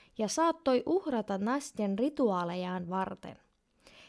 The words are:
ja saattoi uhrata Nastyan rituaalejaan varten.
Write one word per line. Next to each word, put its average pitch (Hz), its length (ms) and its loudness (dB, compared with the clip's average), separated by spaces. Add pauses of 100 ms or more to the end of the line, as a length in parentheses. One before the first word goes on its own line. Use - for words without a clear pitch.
(180)
ja 220 100 0
saattoi 311 580 2
uhrata 254 520 0
Nastyan 208 640 -2
rituaalejaan 180 880 0
varten. - 460 -4 (720)